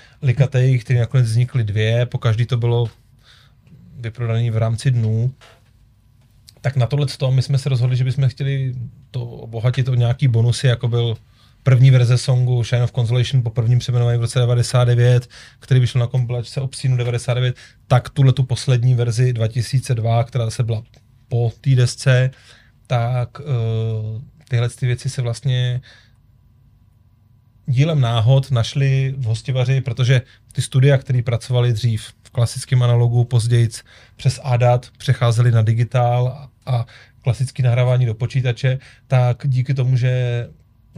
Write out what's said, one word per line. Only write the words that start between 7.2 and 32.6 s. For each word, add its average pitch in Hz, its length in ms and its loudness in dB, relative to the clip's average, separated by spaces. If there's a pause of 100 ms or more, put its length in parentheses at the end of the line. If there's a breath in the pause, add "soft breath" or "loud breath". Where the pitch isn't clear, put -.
my 131 120 2
jsme 139 160 0
se 139 100 -4
rozhodli, 127 280 0
že 123 80 0
bychom 131 240 0
chtěli 135 460 -4 (360)
to 120 140 -8
obohatit 120 640 -4
o 127 60 0
nějaký 120 340 2
bonusy, 117 380 2
jako 120 220 0
byl 117 280 -2 (460 soft breath)
první 131 280 6
verze 123 280 4
songu 123 460 0
Shine 123 200 0
of 120 80 -4
Consolation 123 500 0
po 113 80 -4
prvním 120 280 2
přejmenování 120 400 0
v - 20 0
roce 120 180 -2
devadesát 123 460 2
devět, 120 440 4 (300 loud breath)
který 131 220 2
vyšel 123 200 0
na 120 60 0
kompilačce 123 540 -4
Obscenu 131 360 -2
devadesát 120 380 -2
devět, 123 220 -2 (300 loud breath)
tak 123 220 2
tuhletu 135 340 2
poslední 127 520 0
verzi 120 380 0
dva 113 160 -2
tisíce 123 460 -2
dva, 113 300 0
která 120 200 -4
zase 113 180 -4
byla 113 200 -4 (460)
po 117 320 0
té 139 100 -2
desce, 127 600 2 (560 loud breath)
tak, 120 420 -2 (120)
eh, 113 800 -4 (280)
tyhle 120 200 0
ty - 180 -6
věci 123 240 -2
se 131 120 -6
vlastně 123 580 -2 (1900 loud breath)
dílem 147 340 2
náhod 120 500 2
našli 135 680 0
v 135 60 -6
Hostivaři, 127 560 -2
protože 123 420 0 (300 loud breath)
ty 131 100 -4
studia, 135 360 4
který 127 240 -2
pracovali 120 500 0
dřív 110 400 -2 (100)
v - 80 -20
klasickém 127 520 -2